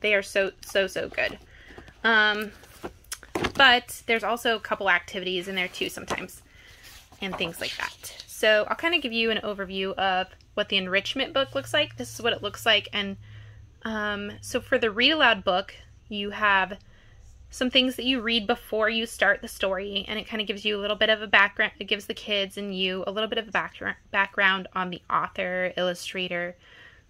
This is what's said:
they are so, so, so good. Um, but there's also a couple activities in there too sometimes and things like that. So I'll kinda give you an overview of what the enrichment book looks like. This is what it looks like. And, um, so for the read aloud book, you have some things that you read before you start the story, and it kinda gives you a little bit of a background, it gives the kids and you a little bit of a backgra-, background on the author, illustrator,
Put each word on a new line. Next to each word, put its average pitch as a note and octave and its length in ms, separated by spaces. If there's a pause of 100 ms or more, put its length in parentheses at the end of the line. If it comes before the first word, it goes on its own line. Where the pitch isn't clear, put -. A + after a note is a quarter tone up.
they G#3+ 140
are G3 80
so, G3 300 (120)
so, G3 220
so - 220
good. - 300 (680)
Um, G#3+ 460 (1040)
but B3 520
there's A3+ 180
also A3+ 320
a G#3 40
couple G3+ 300
activities F3+ 580
in G3 60
there F#3 140
too - 200
sometimes - 540 (800)
and F#3+ 160
things E3+ 240
like - 160
that. - 500
So G#3+ 420
I'll A3 80
kinda E4+ 220
give C#4 140
you A3+ 180
an G#3+ 80
overview F#3+ 560
of F#3 340 (260)
what G#3 140
the G3+ 80
enrichment F#3+ 560
book C4+ 220
looks C4+ 180
like. D4+ 240
This - 160
is - 80
what A3+ 120
it - 100
looks G3+ 240
like. G#3 260
And, G3 240 (680)
um, G#3 560
so - 200
for B3+ 180
the A3+ 120
read A#3+ 220
aloud A#3+ 320
book, F#3+ 300 (340)
you G3+ 220
have G3+ 480 (720)
some - 180
things B3+ 280
that A#3 100
you C4 140
read A3+ 260
before A3 420
you A3+ 160
start G3+ 380
the - 60
story, G3 600
and G#3+ 100
it G#3 80
kinda G#3+ 160
gives G3+ 220
you G#3 120
a G3+ 40
little G#3 160
bit G#3+ 140
of G#3+ 100
a A3 60
background, G3+ 520
it G#3+ 60
gives G3+ 220
the G#3+ 80
kids G3+ 420
and G3+ 180
you F#3 320
a G3+ 60
little G#3+ 160
bit A3 100
of G#3+ 80
a A3+ 60
backgra-, F#3 420 (160)
background G3 640
on F#3 140
the F3+ 220
author, F3+ 640
illustrator, F3+ 800 (540)